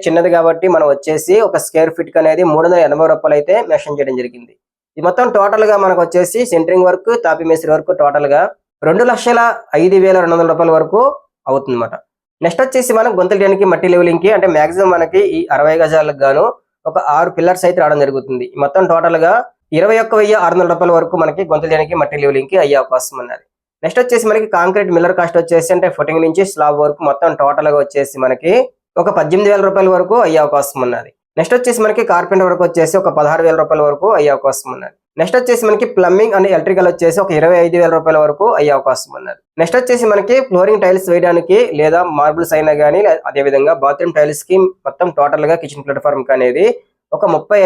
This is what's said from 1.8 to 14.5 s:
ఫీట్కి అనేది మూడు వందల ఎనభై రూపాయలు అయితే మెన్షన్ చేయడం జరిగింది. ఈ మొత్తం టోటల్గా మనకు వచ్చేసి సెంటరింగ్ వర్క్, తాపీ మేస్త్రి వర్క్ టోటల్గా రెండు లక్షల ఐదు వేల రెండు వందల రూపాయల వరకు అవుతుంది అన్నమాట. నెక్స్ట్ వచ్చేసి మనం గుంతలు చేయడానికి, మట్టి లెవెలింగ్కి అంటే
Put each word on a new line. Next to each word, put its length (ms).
ఫీట్కి 260
అనేది 280
మూడు 160
వందల 220
ఎనభై 240
రూపాయలు 260
అయితే 160
మెన్షన్ 280
చేయడం 220
జరిగింది. 320
ఈ 80
మొత్తం 200
టోటల్గా 460
మనకు 220
వచ్చేసి 340
సెంటరింగ్ 380
వర్క్, 220
తాపీ 240
మేస్త్రి 240
వర్క్ 260
టోటల్గా 400
రెండు 220
లక్షల 300
ఐదు 220
వేల 200
రెండు 120
వందల 160
రూపాయల 240
వరకు 240
అవుతుంది 260
అన్నమాట. 180
నెక్స్ట్ 200
వచ్చేసి 340
మనం 200
గుంతలు 240
చేయడానికి, 280
మట్టి 220
లెవెలింగ్కి 440
అంటే 200